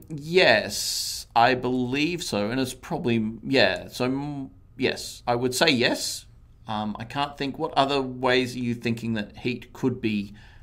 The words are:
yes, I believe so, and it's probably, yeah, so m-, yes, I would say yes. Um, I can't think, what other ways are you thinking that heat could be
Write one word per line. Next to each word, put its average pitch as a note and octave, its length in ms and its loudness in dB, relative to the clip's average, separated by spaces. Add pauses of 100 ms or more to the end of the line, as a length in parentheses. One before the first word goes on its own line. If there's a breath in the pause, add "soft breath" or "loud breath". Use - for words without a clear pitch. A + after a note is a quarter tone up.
yes, C#3+ 1300 2
I A#2+ 180 6
believe B2+ 680 0
so, G#2 260 0
and C3 100 -2
it's B2+ 140 -2
probably, A#2 600 -2 (100)
yeah, F#2+ 460 4
so - 160 -4
m-, C#3 440 -6 (260)
yes, - 520 -4
I B2 80 2
would B2 180 -2
say E3 160 4
yes. C3+ 560 0 (420)
Um, G#2+ 300 -4
I A#2 60 -10
can't C#3+ 340 -4
think, C#3 220 -4
what D#3 140 -4
other C#3 280 4
ways B2+ 540 0
are B2+ 40 -8
you A#2+ 140 -2
thinking A#2 400 -2
that G#2 240 -6
heat - 340 -6
could B2+ 300 -2
be G#2 320 -2 (300 loud breath)